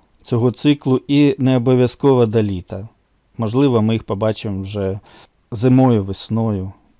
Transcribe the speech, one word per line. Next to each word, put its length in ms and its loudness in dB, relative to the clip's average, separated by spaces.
цього 280 -2
циклу 580 0
і 300 4
не 180 2
обов'язково 720 2
до 160 0
літа. 460 -8
Можливо, 440 0
ми 120 0
їх 100 -4
побачимо 580 -4
вже 380 -6
зимою, 540 2
весною. 680 -6